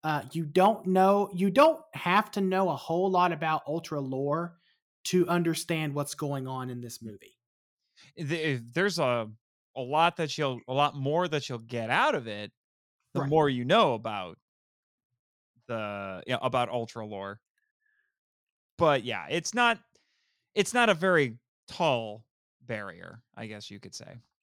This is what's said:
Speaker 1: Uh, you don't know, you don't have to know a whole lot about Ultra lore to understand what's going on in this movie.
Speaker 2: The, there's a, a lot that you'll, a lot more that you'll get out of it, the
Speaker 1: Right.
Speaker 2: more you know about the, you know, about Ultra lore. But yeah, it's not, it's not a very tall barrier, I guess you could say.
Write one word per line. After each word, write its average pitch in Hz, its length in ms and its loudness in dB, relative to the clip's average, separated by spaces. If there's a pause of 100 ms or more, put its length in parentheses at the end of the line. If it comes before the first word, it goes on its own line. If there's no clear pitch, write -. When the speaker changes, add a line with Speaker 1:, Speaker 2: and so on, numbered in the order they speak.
Speaker 1:
Uh, 151 200 0 (100)
you 165 120 -2
don't 185 420 4
know, 190 460 6
you 190 160 2
don't 294 300 6 (140)
have 190 380 0
to 208 100 -2
know 185 280 2
a 147 60 0
whole 180 340 -2
lot 180 220 4
about 156 360 -2
Ultra 156 340 -4
lore 143 560 -4 (480)
to 180 240 4
understand 160 640 0
what's 143 200 -4
going 139 320 -4
on 127 240 -8
in 123 120 -10
this 117 200 -14
movie. 107 360 -16 (800)
Speaker 2:
The, 147 420 -2 (140)
there's 175 260 0
a, 120 300 0 (480)
a 135 40 -6
lot 151 360 2
that 156 200 -4
you'll, 135 300 -2
a 131 60 -4
lot 143 220 2
more 147 300 0
that 156 220 -4
you'll 120 120 -8
get 113 300 -6
out 233 260 4
of 123 120 -6
it, 104 240 -8 (640)
the - 80 -2
Speaker 1:
Right. 139 80 -2
Speaker 2:
more 151 180 6
you 123 160 0
know 160 300 6
about 107 440 -6 (1300)
the, 101 600 -8
you 127 60 -2
know, 120 80 -4
about 123 260 -2
Ultra 113 380 -8
lore. 101 340 -10 (1400)
But 147 280 4
yeah, 98 240 -8
it's 165 240 -6
not, 233 260 0 (760)
it's 202 180 0
not 240 160 4
a 196 40 6
very 156 440 2 (320)
tall 113 560 -2 (400)
barrier, 98 560 -12 (160)
I 113 80 -12
guess 107 260 -14
you 101 80 -16
could - 160 -18
say. - 220 -18 (260)